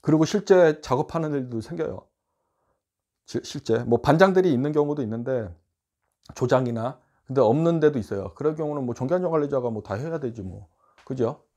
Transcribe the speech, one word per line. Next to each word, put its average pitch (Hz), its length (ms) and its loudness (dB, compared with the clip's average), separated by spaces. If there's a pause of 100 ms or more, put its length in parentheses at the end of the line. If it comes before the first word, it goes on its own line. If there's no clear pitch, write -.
그리고 156 240 4
실제 175 560 4
작업하는 151 520 -4
일도 123 280 -6
생겨요. 156 420 -8 (1200)
지-, - 180 -6
실제 117 400 -2
뭐 117 160 2
반장들이 185 520 4
있는 135 200 0
경우도 147 300 0
있는데, 113 520 -6 (800)
조장이나, 127 640 -2 (280)
근데 135 140 0
없는 156 400 4
데도 147 180 4
있어요. 101 360 -6
그럴 151 200 -2
경우는 147 320 -6
뭐 120 80 -4
전기 131 200 -4
안전 180 160 -2
관리자가 143 400 -2
뭐 107 120 -6
다 101 120 -6
해야 160 240 -6
되지 120 240 -8
뭐, 95 260 -14 (360)
그죠? 131 380 -4 (140)